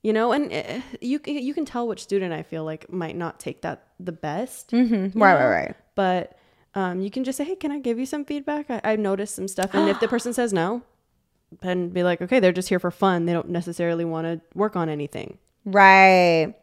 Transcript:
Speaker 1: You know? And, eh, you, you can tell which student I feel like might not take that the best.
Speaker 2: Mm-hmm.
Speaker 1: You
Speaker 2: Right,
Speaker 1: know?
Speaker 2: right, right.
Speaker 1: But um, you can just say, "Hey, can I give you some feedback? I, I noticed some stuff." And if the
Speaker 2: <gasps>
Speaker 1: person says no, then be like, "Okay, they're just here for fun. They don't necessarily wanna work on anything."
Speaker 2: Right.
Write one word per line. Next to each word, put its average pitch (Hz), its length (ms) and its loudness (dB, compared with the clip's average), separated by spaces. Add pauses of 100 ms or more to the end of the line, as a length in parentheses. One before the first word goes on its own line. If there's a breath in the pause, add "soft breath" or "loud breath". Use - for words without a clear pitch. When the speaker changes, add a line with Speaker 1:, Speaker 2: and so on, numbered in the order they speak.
Speaker 1:
You 214 100 0
know? 220 200 2
And, 294 200 -2
eh, - 300 -8 (180)
you, 277 240 -4
you 285 300 -6
can 311 100 -4
tell 240 220 -6
which 220 160 -8
student 190 320 -2
I 156 80 -8
feel 160 220 -10
like 156 280 -10
might 170 240 -6
not 175 220 -6
take - 240 -10
that 160 240 -8 (140)
the 180 120 -8
best. 165 600 -8
Speaker 2:
Mm-hmm. 233 220 4 (220)
Speaker 1:
You 214 80 2
Speaker 2:
Right, 180 140 6
Speaker 1:
know? 131 100 4
Speaker 2:
right, 85 180 0
right. - 100 -12 (180)
Speaker 1:
But 185 420 -2 (380)
um, 185 260 -4
you 196 100 -4
can 262 140 -6
just 262 140 -6
say, 285 60 -4
"Hey, 370 120 -6
can 320 160 -6
I 294 60 -6
give 240 200 -4
you 262 80 -4
some 294 180 -8
feedback? 294 460 -6
I, 233 140 -4
I 220 120 0
noticed 202 380 -4
some 196 140 -8
stuff." 190 260 -4
And 202 140 4
if 196 120 0
the 226 80 0
Speaker 2:
<gasps> 254 60 -2
Speaker 1:
person 240 180 -4
says 233 200 -2
no, 190 300 -2 (800)
then 180 300 -4
be 180 120 -2
like, 175 200 2
"Okay, 247 180 2
they're 185 120 6
just 180 160 -4
here 180 120 2
for 175 100 -2
fun. 175 360 2
They 175 60 0
don't 170 180 -2
necessarily 170 540 -4
wanna 165 360 -4 (140)
work 208 220 -2
on 165 120 0
anything." - 500 -8 (260)
Speaker 2:
Right. 190 1000 8